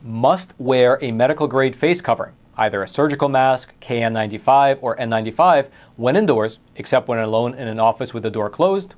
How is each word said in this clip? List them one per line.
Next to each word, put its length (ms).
must 560
wear 420
a 100
medical 380
grade 260
face 280
covering, 320
either 240
a 60
surgical 420
mask, 500
K 220
N 100
ninety-five 720
or 180
N 80
ninety-five, 640
when 200
indoors, 420
except 320
when 100
alone 360
in 140
an 120
office 320
with 120
the 60
door 200
closed, 480